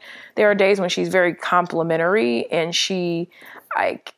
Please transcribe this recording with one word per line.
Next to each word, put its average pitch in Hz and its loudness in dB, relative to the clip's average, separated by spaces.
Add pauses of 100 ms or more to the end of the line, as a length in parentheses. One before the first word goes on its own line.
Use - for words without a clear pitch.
(340)
there 214 4
are 208 4
days 196 4
when 180 -2
she's 175 -2
very 175 2
complimentary 170 0
and 170 -2
she, 175 -2 (480)
I, - -2 (160)